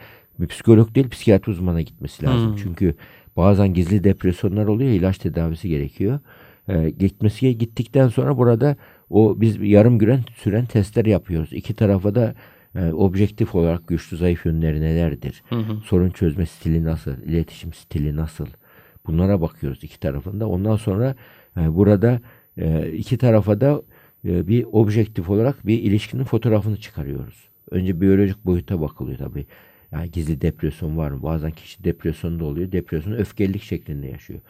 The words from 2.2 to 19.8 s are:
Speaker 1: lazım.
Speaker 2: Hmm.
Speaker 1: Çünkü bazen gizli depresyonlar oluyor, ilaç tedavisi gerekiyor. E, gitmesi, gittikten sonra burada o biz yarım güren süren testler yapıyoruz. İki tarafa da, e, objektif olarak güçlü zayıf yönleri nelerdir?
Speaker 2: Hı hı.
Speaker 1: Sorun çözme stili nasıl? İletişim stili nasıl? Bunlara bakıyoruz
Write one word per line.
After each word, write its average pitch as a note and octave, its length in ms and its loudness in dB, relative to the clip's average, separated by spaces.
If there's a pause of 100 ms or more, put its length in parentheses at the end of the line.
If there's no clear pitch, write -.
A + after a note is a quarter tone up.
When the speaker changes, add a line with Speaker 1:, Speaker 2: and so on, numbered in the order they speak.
Speaker 1:
lazım. A#2+ 260 0
Speaker 2:
Hmm. G#2 120 -6
Speaker 1:
Çünkü F2 320 -2 (420)
bazen G2 380 4
gizli F2+ 300 2
depresyonlar F#2+ 600 0
oluyor, A2+ 240 0
ilaç F#2+ 280 2
tedavisi E2 500 -4
gerekiyor. E2+ 520 -2 (480)
E, D#2+ 220 0
gitmesi, A2 680 0
gittikten B2 500 0
sonra C3 280 0
burada B2 400 4 (340)
o G2+ 300 4
biz A2 200 2
yarım G#2+ 380 6
güren A2 220 4 (160)
süren G#2+ 280 -2
testler A2 400 0
yapıyoruz. E2+ 480 0
İki F#2 220 -8
tarafa G2+ 400 2
da, A#2 200 0 (400)
e, E2+ 180 -2
objektif G2 640 0
olarak E2+ 340 0
güçlü E2+ 280 -6
zayıf F2 300 0
yönleri D#2+ 340 0
nelerdir? D#2+ 680 -2
Speaker 2:
Hı A#2+ 80 -4
hı. A2 280 -6
Speaker 1:
Sorun F2+ 260 2
çözme F2 360 -2
stili D#2+ 380 -4
nasıl? D#2+ 380 -6
İletişim E2 500 -6
stili D2 440 -6
nasıl? D#2+ 300 -8 (600)
Bunlara F2+ 340 0
bakıyoruz C#2+ 440 -6